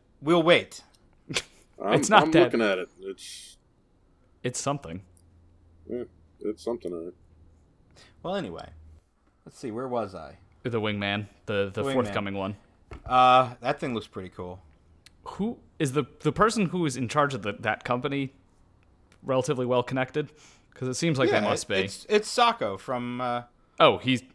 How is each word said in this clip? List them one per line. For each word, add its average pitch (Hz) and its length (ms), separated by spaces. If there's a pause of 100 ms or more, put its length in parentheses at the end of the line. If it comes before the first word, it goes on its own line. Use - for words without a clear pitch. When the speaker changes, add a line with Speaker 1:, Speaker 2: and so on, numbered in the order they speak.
(220)
Speaker 1:
We'll 165 220
wait. 156 380 (1000)
Speaker 2:
I'm, 101 160
Speaker 3:
It's 147 100
not 202 140
Speaker 2:
I'm 156 80
Speaker 3:
that - 140
Speaker 2:
looking 120 160
at 98 180
it. 90 100 (120)
It's - 560 (840)
Speaker 3:
It's 127 160
something. 101 420 (880)
Speaker 2:
Yeah, 120 140 (360)
it's - 240
something, 113 300
all 85 120
right. 90 80 (1080)
Speaker 1:
Well, 180 120
anyway. 95 340 (760)
Let's - 140
see, 120 120
where 123 160
was 110 280
I? 76 220 (260)
Speaker 3:
The 113 180
Wingman, 104 460 (180)
the, 101 280
the 110 100
Speaker 1:
The 139 60
Wingman. 135 40
Speaker 3:
forthcoming 104 400
one. 98 220 (500)
Speaker 1:
Uh, 127 560
that 139 180
thing 135 140
looks 110 140
pretty 92 220
cool. 90 320 (640)
Speaker 3:
Who 220 320 (220)
is 143 140
the, 143 120 (160)
the 151 100
person 220 360
who 175 180
is 127 120
in 127 120
charge 143 240
of 117 100
the, 104 160
that 110 240
company 135 500 (880)
relatively 131 420
well 123 180
connected? 135 480 (420)
'Cause 127 140
it 127 80
seems 160 220
like 131 120
Speaker 1:
Yeah, 107 100
Speaker 3:
they 104 80
must 104 180
Speaker 1:
it, - 40
Speaker 3:
be. 107 60
Speaker 1:
it's, 95 340
it's 208 200
Sacco 233 480
from, 123 440
uh, 120 220 (360)
Speaker 3:
Oh, 123 180
he's 127 260 (120)